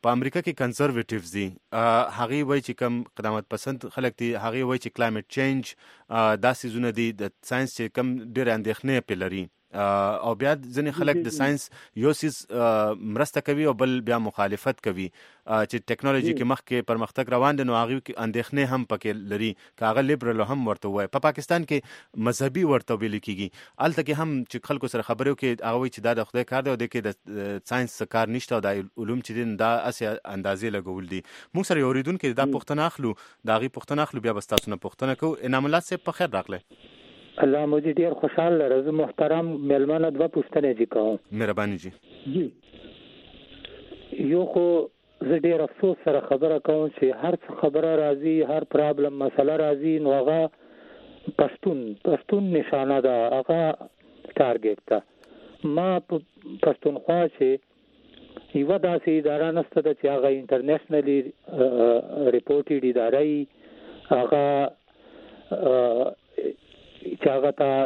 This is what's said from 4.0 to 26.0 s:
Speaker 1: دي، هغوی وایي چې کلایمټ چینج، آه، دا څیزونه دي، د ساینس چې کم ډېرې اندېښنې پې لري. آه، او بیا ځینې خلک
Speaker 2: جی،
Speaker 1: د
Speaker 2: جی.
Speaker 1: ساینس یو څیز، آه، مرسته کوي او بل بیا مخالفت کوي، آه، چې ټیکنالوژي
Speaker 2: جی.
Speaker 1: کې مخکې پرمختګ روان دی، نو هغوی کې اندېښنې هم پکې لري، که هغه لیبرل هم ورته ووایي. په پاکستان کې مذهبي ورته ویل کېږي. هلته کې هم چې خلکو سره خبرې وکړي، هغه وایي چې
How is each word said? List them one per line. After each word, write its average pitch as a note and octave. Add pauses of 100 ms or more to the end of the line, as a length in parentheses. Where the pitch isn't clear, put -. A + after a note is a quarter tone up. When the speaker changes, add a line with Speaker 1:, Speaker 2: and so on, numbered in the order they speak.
Speaker 1:
دي، A#2+
هغوی A2+
وایي B2+
چې A#2
کلایمټ A2 (120)
چینج، C3+ (360)
آه، A2
دا A#2
څیزونه A#2+ (100)
دي، A2+
د G2+
ساینس B2+
چې A#2+ (160)
کم B2+
ډېرې A#2+
اندېښنې A2 (120)
پې G2+ (100)
لري. F#2 (280)
آه، G2+
او A2+
بیا C#3
ځینې C3+
خلک D#3
Speaker 2:
جی، F3
Speaker 1:
د A#2+
Speaker 2:
جی. D#3
Speaker 1:
ساینس C#3+ (400)
یو C#3+
څیز، D3+ (140)
آه، A2 (200)
مرسته C#3+
کوي D3
او C3
بل B2+ (140)
بیا A#2
مخالفت G#2
کوي، F#2
آه، -
چې A#2+ (140)
ټیکنالوژي C3+
Speaker 2:
جی. E3+
Speaker 1:
کې A#2+
مخکې B2
پرمختګ A#2
روان C#3
دی، C3+
نو A#2
هغوی A#2
کې C3 (120)
اندېښنې A#2+ (100)
هم B2+
پکې G#2+ (200)
لري، G#2+ (280)
که A2
هغه A2
لیبرل A#2
هم C3+
ورته G#2
ووایي. G2
په C#3
پاکستان D#3
کې D3 (500)
مذهبي C3+
ورته B2
ویل G#2+
کېږي. G2 (320)
هلته D#3
کې D3
هم D3
چې -
خلکو C3+
سره A#2+
خبرې B2
وکړي، B2+ (140)
هغه A2+
وایي C3
چې A2